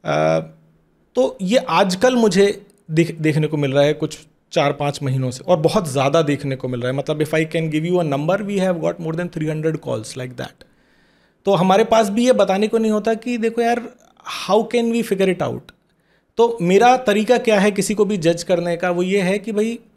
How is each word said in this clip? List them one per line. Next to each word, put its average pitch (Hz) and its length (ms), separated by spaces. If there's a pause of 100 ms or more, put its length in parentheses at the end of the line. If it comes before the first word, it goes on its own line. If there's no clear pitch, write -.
अ, 78 340 (760)
तो 254 260
ये 196 160
आजकल 190 580
मुझे 202 520 (240)
देख-, 160 280
देखने 156 280
को 151 100
मिल 139 160
रहा 143 100
है 151 100
कुछ 151 260 (320)
चार 143 220
पाँच 143 300
महीनों 131 280
से, 127 120
और 175 140
बहुत 160 300
ज़्यादा 139 340
देखने 143 340
को 131 120
मिल 123 140
रहा 123 100
है। 135 60
मतलब, 151 220
if 151 100
I 160 160
can 160 300
give 160 160
you 180 120
a 160 100
number, 156 240
we 202 220
have 180 240
got 170 180
more 160 120
than 175 200
three 156 160
hundred 156 280
calls 120 400
like 127 160
that। - 300 (840)
तो 196 80
हमारे 190 300
पास 220 260
भी 233 160
ये 254 60
बताने 202 360
को 226 100
नहीं 220 140
होता 214 220
कि 240 240
"देखो 226 240
यार, 233 280 (600)
how 214 160 (100)
can 233 180
we 233 140
figure 185 300
it - 40
out?" 123 200 (760)
तो 233 240
मेरा 208 360
तरीका 220 400
क्या 220 220
है 202 120
किसी 196 240
को 208 100
भी 202 120
जज 165 260
करने 170 340
का, 180 140
वो 175 120
ये 190 180
है 190 180
कि 220 120
भाई 220 280 (180)